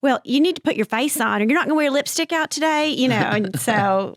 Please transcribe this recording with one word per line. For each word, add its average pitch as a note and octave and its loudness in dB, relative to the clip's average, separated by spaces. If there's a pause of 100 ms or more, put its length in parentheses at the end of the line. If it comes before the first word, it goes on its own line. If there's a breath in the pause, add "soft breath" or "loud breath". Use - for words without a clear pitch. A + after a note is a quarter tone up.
Well, C4 2
you B3+ 0
need E4 4
to - -14
put - -2
your G#3+ 0
face B3+ -2
on, G#3 0
or G#3 2
you're A#3+ 2
not F4 2
gonna D#4 0
wear D4+ 2
lipstick C#4 -2
out D#4+ -2
today, D#4 0
you C4 0
know, B3 2
and G#3 -2
so G3 0